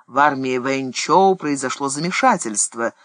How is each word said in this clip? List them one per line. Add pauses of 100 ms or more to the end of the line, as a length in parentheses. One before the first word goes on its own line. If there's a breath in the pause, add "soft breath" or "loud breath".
В
армии
Вэнь
Чоу
произошло
замешательство — (100)